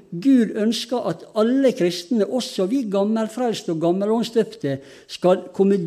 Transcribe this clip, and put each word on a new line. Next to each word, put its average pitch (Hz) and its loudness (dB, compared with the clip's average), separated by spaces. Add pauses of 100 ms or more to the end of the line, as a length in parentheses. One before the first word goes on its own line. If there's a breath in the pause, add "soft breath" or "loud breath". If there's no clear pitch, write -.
(100)
Gud 226 2
ønsker 226 -2
at - -10 (140)
alle 254 2
kristne, 180 0
også 226 -2
vi 262 -2
gammelfrelste 220 -2
og 156 -4
gammelåndsdøpte, 202 -2 (300 loud breath)
skal 185 0
komme 196 4